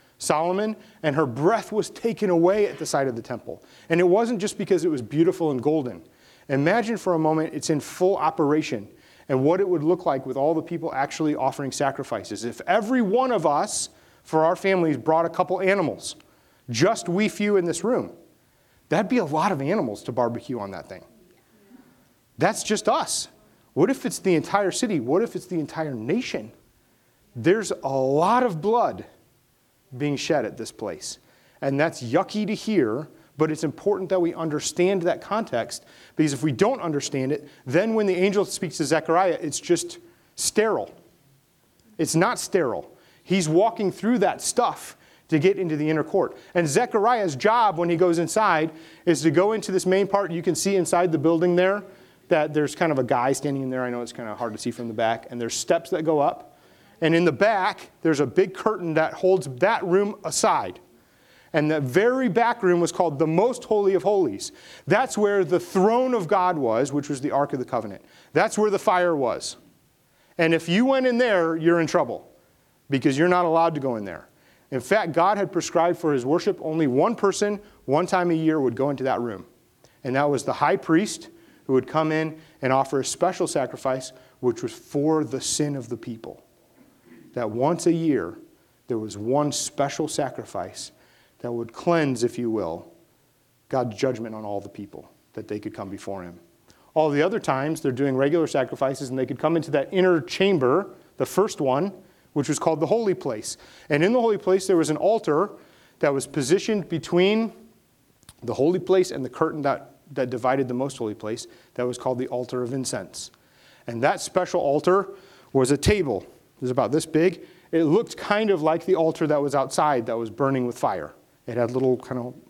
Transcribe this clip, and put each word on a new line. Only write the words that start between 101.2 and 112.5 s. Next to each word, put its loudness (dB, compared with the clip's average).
first 0
one, 0
which -2
was -2
called 0
the 2
holy 2
place. -8
And 2
in 4
the 4
holy 2
place, 0
there 4
was 2
an 0
altar 0
that 2
was -2
positioned 0
between 2
the -4
holy 2
place 2
and -6
the -8
curtain -2
that, -4
that -2
divided 0
the -6
most -4
holy -6
place. -10
That -4
was -4
called -4
the -4
altar -6